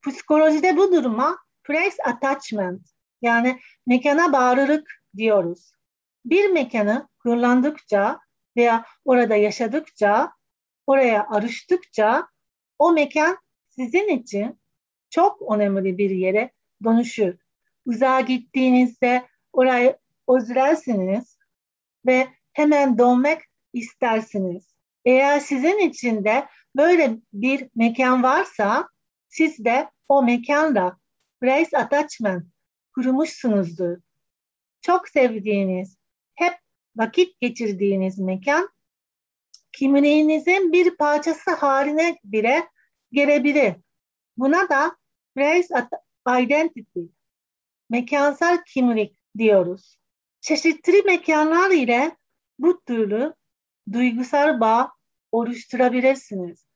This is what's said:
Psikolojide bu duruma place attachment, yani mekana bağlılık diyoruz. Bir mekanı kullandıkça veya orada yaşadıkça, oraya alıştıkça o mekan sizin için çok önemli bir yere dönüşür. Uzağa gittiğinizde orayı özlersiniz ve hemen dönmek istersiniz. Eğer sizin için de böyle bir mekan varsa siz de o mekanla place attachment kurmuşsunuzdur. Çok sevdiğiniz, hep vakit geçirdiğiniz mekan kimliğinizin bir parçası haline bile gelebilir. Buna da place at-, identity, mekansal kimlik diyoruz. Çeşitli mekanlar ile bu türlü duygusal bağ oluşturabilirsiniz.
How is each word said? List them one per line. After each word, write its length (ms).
Psikolojide 680
bu 160
duruma 440
place 400
attachment, 760
yani 380
mekana 460
bağlılık 720
diyoruz. 540
Bir 240
mekanı 580
kullandıkça 1000
veya 280
orada 300
yaşadıkça, 960
oraya 400
alıştıkça 1000
o 120
mekan 460
sizin 380
için 520
çok 440
önemli 440
bir 120
yere 420
dönüşür. 540
Uzağa 360
gittiğinizde 1040
orayı 440
özlersiniz 1120
ve 220
hemen 440
dönmek 440
istersiniz. 1000
Eğer 340
sizin 400
için 440
de 240
böyle 420
bir 420
mekan 480
varsa 680
siz 360
de 240
o 140
mekanla 760
place 360
attachment 680
kurmuşsunuzdur. 1040
Çok 280
sevdiğiniz, 880
hep 180
vakit 460
geçirdiğiniz 800
mekan 500
kimliğinizin 1000
bir 240
parçası 560
haline 720
bile 460
gelebilir. 640
Buna 320
da 280
place 400
at-, 640
identity, 600
mekansal 680
kimlik 500
diyoruz. 600
Çeşitli 600
mekanlar 720
ile 460
bu 220
türlü 520
duygusal 680
bağ 320
oluşturabilirsiniz. 1300